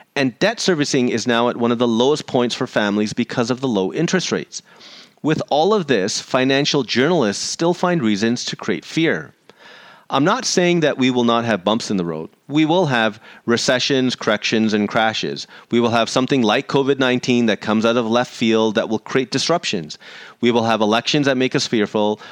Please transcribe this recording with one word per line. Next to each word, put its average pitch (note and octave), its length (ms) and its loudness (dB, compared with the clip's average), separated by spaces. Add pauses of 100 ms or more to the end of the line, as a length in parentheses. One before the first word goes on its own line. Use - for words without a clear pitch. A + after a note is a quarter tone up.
(180)
and C3+ 200 -2
debt A3 220 0
servicing C#3+ 500 0
is A2+ 160 -2
now A#2+ 240 2
at - 80 -4
one A#2 120 2
of A#2+ 80 0
the B2 80 2
lowest B2 400 2
points B2 280 0
for B2+ 120 -4
families G#2+ 460 0
because A#2+ 380 -2
of B2 100 -4
the C3+ 80 -2
low F#2+ 240 0
interest E3 400 -2
rates. - 300 -6 (580)
With D3 300 0
all E3 240 2
of F3 140 -2
this, G#2+ 340 0
financial C3+ 600 0
journalists B2 600 0
still E3+ 300 0
find F3 280 0
reasons A2 440 0
to - 100 -8
create F2 300 -6
fear. A#2+ 480 -2 (760)
I'm C#3 160 0
not A3 220 0
saying F3 340 2
that D3 160 0
we B2+ 140 2
will B2 140 2
not A#2 200 2
have G#2 200 -2
bumps A2 260 0
in G#2 80 0
the F2 80 0
road. E2 240 -8 (180)
We D3+ 160 2
will E3 220 2
have A2+ 340 0 (240)
recessions, B2+ 720 0
corrections, A2 560 0
and G#2 160 0
crashes. A2 580 -2 (240)
We A#2 100 2
will A#2 100 2
have A2+ 180 2
something C3 320 0
like A#2 280 0
covid C#3 300 0
nineteen B2 480 2
that G#2 140 0
comes A2 240 0
out A#2 140 2
of A#2 80 -2
left A#2+ 260 0
field A2 440 2
that F#2 120 0
will G#2+ 120 -4
create - 320 -4
disruptions. G2+ 640 -4 (420)
We A#2 100 2
will A#2 140 2
have A2+ 160 2
elections A#2+ 460 2
that C3+ 100 2
make B2+ 180 0
us C#3 120 -2
fearful. G#2+ 540 0 (120)